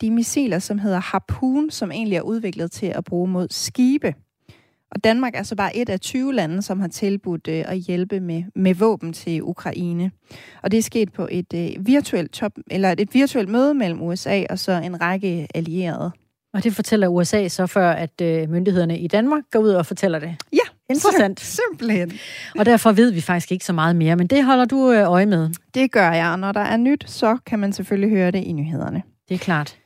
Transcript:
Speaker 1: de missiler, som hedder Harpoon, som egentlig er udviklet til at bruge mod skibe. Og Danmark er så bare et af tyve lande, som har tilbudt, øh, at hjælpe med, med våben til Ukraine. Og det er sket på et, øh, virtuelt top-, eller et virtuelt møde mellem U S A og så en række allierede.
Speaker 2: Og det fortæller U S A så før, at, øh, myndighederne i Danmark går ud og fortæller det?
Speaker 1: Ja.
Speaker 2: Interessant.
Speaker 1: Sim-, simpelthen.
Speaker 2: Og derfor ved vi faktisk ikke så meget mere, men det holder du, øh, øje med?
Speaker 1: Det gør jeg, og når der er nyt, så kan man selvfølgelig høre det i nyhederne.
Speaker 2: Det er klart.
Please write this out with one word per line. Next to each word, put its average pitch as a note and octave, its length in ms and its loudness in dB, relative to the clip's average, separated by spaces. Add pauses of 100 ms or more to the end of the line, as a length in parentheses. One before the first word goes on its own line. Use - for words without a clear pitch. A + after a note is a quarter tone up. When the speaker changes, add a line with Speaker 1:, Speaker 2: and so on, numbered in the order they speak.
Speaker 1:
de A3 100 0
missiler, A#3 480 0
som G#3 200 -4
hedder G3 200 0
Harpoon, C4 720 -2
som F#3+ 200 -6
egentlig G#3 260 -2
er - 40 -2
udviklet G3 500 -4
til - 160 -6
at - 160 -6
bruge F3+ 240 -2
mod F3+ 240 -2
skibe. B3+ 640 0 (800)
Og G3+ 120 -8
Danmark A#3 320 2
er - 80 -6
så G#3+ 120 -8
bare G3 200 -4
et A#3 140 -4
af F#3+ 100 -2
tyve C4+ 340 -4
lande, F#3 280 -2
som F#3+ 180 -4
har F#3+ 80 -2
tilbudt, G3 600 -4
øh, D#3+ 200 -4
at F#3 100 -4
hjælpe F3+ 420 -4
med, E3+ 240 -4 (120)
med F#3 200 4
våben F#3 380 0
til E3 300 -4
Ukraine. F3 680 -4 (520)
Og G3 80 0
det A3 60 4
er A3+ 40 4
sket A3 320 -2
på - 180 -6
et, F3+ 220 -6
øh, E3+ 160 -4 (100)
virtuelt A3+ 520 0
top-, - 280 -6 (120)
eller F#3 260 2
et G3+ 160 -2
virtuelt C4 360 2
møde C4 240 2
mellem F#3+ 280 -2
U E3+ 140 -4
S - 120 -8
A G3 220 0
og F#3 100 -6
så - 120 -4
en F3 300 -4
række F3 540 -2
allierede. E3 560 -4 (420)
Speaker 2:
Og G3 100 -2
det A3+ 120 2
fortæller G#3 320 2
U F3 160 4
S D#3+ 100 -2
A G#3 140 2
så F3+ 200 -2
før, F3 240 4
at, D#3+ 300 -4
øh, D#3+ 280 0
myndighederne F3 500 2
i E3+ 80 -4
Danmark C4 440 2
går A3 80 4
ud A3 100 4
og F3+ 160 4
fortæller F3 340 -2
det? E3 160 -10 (180)
Speaker 1:
Ja. D4 60 6 (300)
Speaker 2:
Interessant. C#4 500 4
Speaker 1:
Sim-, - 220 -6 (100)
simpelthen. G#3 400 -2 (480)
Speaker 2:
Og G#3+ 60 6
derfor A3+ 260 6
ved A3+ 200 6
vi E3+ 100 -2
faktisk F3 300 -2
ikke F3+ 140 -6
så F#3 80 -2
meget E3 220 2
mere, E3 200 4
men F3 120 2
det C#4 160 4
holder B3+ 220 4
du, C4 260 2
øh, G#3 180 6
øje F3+ 160 6
med? E3 240 2 (240)
Speaker 1:
Det C4 180 0
gør F#3 200 4
jeg, E3 180 2
og E3+ 100 -2
når G3 120 -4
der G#3 100 -2
er G#3+ 160 0
nyt, C4 300 2
så A3+ 380 0
kan G#3+ 140 -4
man G3+ 140 -2
selvfølgelig G3 440 0
høre F3+ 140 2
det F#3+ 120 -2
i - 80 -6
nyhederne. D#3 520 -4 (260)
Speaker 2:
Det F#3 60 -4
er F3 40 -4
klart. D#3 460 -4